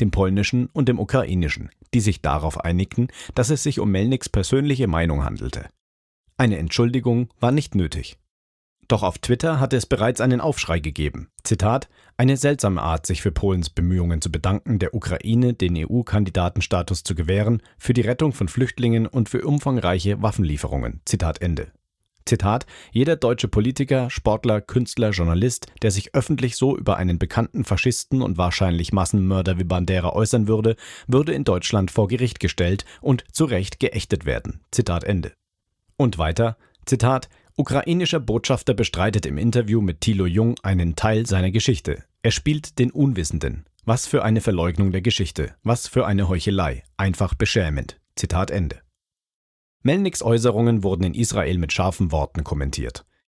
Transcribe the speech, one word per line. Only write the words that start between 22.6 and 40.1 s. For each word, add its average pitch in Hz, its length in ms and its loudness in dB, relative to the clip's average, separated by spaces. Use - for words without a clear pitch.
„Jeder 151 240 2
deutsche 120 320 0
Politiker, 127 600 0
Sportler, 107 520 0
Künstler, 120 500 -2
Journalist, 90 560 0
der 110 80 2
sich 98 240 -4
öffentlich 127 400 0
so 131 220 0
über - 200 0
einen 87 220 0
bekannten - 460 -2
Faschisten 127 580 0
und 90 160 -2
wahrscheinlich 87 540 0
Massenmörder 95 680 2
wie 90 60 0
Bandera 90 480 0
äußern 110 340 2
würde, 110 300 2
würde 147 240 2
in 143 100 -2
Deutschland 95 480 0
vor 107 160 2
Gericht 117 320 -2
gestellt 92 460 0
und 131 320 0
zu 160 140 2
Recht 98 340 -2
geächtet - 460 -2
werden.“ - 340 -4
Zitat - 320 0
Ende. 95 300 -2
Und 123 220 2
weiter, 85 380 0
Zitat: 127 440 2
„Ukrainischer 170 600 0
Botschafter 117 540 0
bestreitet 95 500 0
im 69 140 -4
Interview 113 420 2
mit 90 220 -2
Thilo 98 240 2